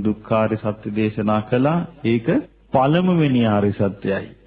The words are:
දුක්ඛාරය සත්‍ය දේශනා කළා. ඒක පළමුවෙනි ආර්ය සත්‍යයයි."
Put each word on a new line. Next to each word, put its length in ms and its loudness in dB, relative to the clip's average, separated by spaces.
දුක්ඛාරය 560 0
සත්‍ය 340 -6
දේශනා 500 0
කළා. 380 0
ඒක 260 0
පළමුවෙනි 800 2
ආර්ය 260 2
සත්‍යයයි." 540 -4